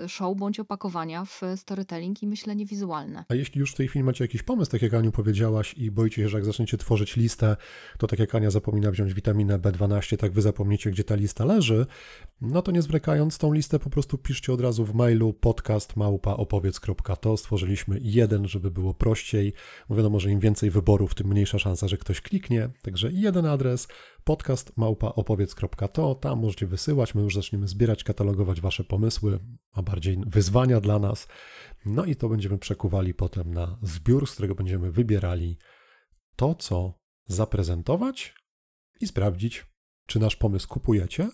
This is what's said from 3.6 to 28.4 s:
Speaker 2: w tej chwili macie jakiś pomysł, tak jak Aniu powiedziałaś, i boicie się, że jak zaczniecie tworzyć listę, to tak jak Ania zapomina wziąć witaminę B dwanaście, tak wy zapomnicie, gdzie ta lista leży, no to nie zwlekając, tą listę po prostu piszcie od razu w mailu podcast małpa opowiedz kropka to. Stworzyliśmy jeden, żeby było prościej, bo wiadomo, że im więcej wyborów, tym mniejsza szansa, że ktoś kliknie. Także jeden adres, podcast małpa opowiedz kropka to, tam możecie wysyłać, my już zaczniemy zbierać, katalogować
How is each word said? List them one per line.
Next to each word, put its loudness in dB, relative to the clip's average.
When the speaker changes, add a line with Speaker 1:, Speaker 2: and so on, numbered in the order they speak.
Speaker 2:
w -16
tej -2
chwili -2
macie 0
jakiś -4
pomysł, 0
tak 0
jak 2
Aniu 2
powiedziałaś, 0
i -2
boicie 2
się, 2
że -2
jak 0
zaczniecie 0
tworzyć 0
listę, 4
to 0
tak 0
jak 2
Ania 4
zapomina 2
wziąć 0
witaminę 2
B 2
dwanaście, 0
tak 0
wy 2
zapomnicie, 2
gdzie -2
ta 0
lista 0
leży, 4
no 0
to -2
nie 4
zwlekając, 0
tą 2
listę 2
po -4
prostu -2
piszcie -4
od 0
razu 2
w -6
mailu 4
podcast 0
małpa 0
opowiedz 0
kropka -4
to. 0
Stworzyliśmy -2
jeden, 4
żeby -4
było -2
prościej, 0
bo -2
wiadomo, 4
że 2
im 4
więcej 4
wyborów, 4
tym -2
mniejsza 2
szansa, -2
że -2
ktoś -4
kliknie. -2
Także -4
jeden 2
adres, 0
podcast -2
małpa 0
opowiedz 0
kropka -4
to, 0
tam -2
możecie -2
wysyłać, 0
my 2
już 0
zaczniemy -2
zbierać, 2
katalogować 0